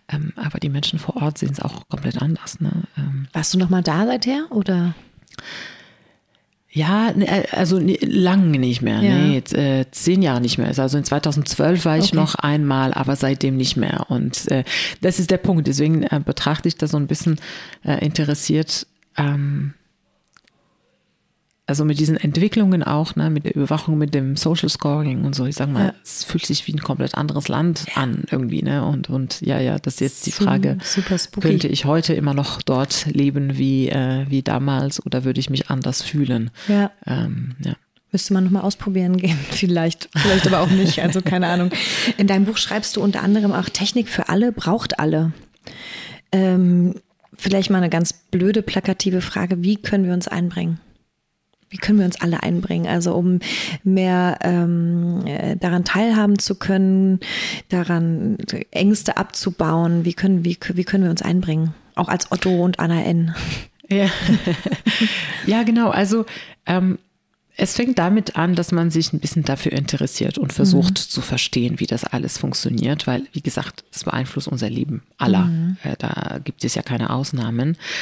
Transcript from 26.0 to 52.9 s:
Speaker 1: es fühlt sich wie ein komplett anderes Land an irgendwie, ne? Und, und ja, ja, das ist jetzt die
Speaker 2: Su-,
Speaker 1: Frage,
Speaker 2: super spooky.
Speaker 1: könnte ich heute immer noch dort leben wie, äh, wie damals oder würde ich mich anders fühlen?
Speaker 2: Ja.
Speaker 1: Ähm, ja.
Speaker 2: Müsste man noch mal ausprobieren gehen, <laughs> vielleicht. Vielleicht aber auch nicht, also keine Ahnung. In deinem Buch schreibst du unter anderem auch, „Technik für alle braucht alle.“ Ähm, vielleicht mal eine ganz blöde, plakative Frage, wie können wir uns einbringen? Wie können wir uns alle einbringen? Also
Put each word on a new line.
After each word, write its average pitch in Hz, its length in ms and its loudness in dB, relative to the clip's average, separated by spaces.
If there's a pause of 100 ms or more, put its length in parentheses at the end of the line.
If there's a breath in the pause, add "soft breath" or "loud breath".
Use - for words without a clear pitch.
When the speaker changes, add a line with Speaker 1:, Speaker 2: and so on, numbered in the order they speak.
Speaker 1:
es - 220 -6
fühlt - 200 -4
sich - 220 -2
wie 151 60 -4
ein 147 80 -2
komplett 135 340 -4
anderes 151 320 -2
Land 156 380 0 (100)
an 131 340 -2
irgendwie, 131 320 -2
ne? 143 240 0
Und, 139 240 -2
und 131 300 -4
ja, 135 220 -2
ja, 127 180 0
das - 160 -4
ist - 60 -8
jetzt - 240 -4
die - 60 -4
Speaker 2:
Su-, - 120 -2
Speaker 1:
Frage, 135 400 2
Speaker 2:
super 185 340 -2
spooky. - 300 -2
Speaker 1:
könnte 160 220 2
ich - 160 -2
heute 160 300 2
immer 147 180 0
noch 143 280 -4
dort 135 440 -2
leben 139 520 0
wie, 135 300 2
äh, 131 400 -2
wie 139 140 0
damals 135 640 -2
oder 127 180 -2
würde 131 160 0
ich 135 100 -4
mich 135 200 -2
anders 131 320 -2
fühlen? 123 500 -2 (160 loud breath)
Speaker 2:
Ja. 202 240 2 (160)
Speaker 1:
Ähm, 123 440 -4 (120)
ja. - 120 -4 (360)
Speaker 2:
Müsste 196 220 0
man 190 100 4
noch 180 80 2
mal 190 100 2
ausprobieren 185 540 0
gehen, 175 280 2
<laughs> - 60 -10
vielleicht. 170 680 0
Vielleicht 190 280 4
aber 190 140 4
auch 165 100 2
nicht, 185 320 4
also 175 200 0
keine 180 260 0
Ahnung. 175 220 2 (480 loud breath)
In 202 100 4
deinem 196 160 4
Buch 214 140 0
schreibst - 400 -2
du 202 40 0
unter 196 220 2
anderem 208 300 4
auch, 180 160 -2
„Technik 214 400 -2
für - 180 -2
alle 226 240 2
braucht - 480 -2
alle.“ 156 320 2 (1000 loud breath)
Ähm, 180 640 4 (420)
vielleicht 190 320 0
mal 190 80 4
eine 175 120 2
ganz 165 220 2
blöde, 202 520 0
plakative 185 580 0
Frage, 175 420 -2
wie 208 140 2
können 196 280 0
wir 180 80 0
uns 180 140 -2
einbringen? 170 540 -2 (880)
Wie 190 80 -14
können 208 200 2
wir 190 80 4
uns 175 160 -2
alle 170 220 0
einbringen? 175 420 -2
Also 175 300 0